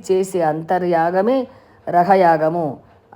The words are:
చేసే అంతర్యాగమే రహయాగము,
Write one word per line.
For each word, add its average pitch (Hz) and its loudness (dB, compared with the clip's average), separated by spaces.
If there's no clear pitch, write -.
చేసే 190 -2
అంతర్యాగమే 180 -2
రహయాగము, 165 2